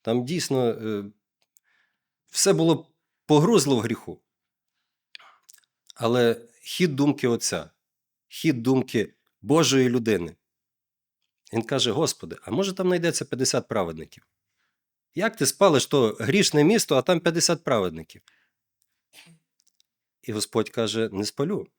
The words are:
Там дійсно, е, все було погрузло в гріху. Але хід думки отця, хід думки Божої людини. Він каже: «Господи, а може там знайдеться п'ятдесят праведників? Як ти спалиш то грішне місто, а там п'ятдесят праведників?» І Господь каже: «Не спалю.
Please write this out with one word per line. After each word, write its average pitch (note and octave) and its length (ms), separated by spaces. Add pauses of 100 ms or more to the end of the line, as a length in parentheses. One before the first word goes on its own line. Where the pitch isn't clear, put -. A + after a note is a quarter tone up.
Там A#2+ 240
дійсно, C3 440
е, A2 360 (1200)
все - 240
було E3 340 (380)
погрузло D3+ 500
в A#2 40
гріху. G#2+ 420 (1700)
Але A#2 460 (200)
хід E3+ 340
думки C#3 320
отця, F#2+ 420 (580)
хід C3 360
думки B2+ 500 (280)
Божої C3 480
людини. G#2+ 460 (1160)
Він A2+ 80
каже: B2+ 300
«Господи, G2+ 520
а - 80
може F#3+ 220
там F#3 140
знайдеться E3+ 380
п'ятдесят C3 420
праведників? E2 600 (880)
Як F#3 200
ти D3 100
спалиш D#3 400
то A#2+ 340
грішне D3 440
місто, F#3 340
а C3 40
там F3 180
п'ятдесят E3 440
праведників?» F#2 580 (2000)
І - 100
Господь G#2+ 380
каже: A2+ 420
«Не G2 140
спалю. C#3 420 (120)